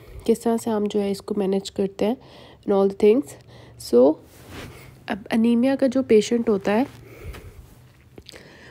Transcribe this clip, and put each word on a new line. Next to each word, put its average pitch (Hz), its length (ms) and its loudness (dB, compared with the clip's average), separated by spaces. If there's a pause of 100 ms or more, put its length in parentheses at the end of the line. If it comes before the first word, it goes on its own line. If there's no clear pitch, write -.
(260)
किस 226 160 0
तरह 226 140 0
से 226 140 -4
हम 208 160 -2
जो 208 140 -2
है 202 100 -2
इसको 196 240 -8
मैनेज 196 360 -2
करते 196 340 -4
हैं 233 120 -2 (460)
and 202 120 -2
all 196 180 2
the 196 80 -10
things। 220 320 4 (580)
So, 254 240 6 (960)
अब 202 160 -8
anemia 240 560 2
का 269 60 2
जो 262 160 0
पेशेंट 233 460 2
होता 202 240 0
है, 240 140 0 (1800)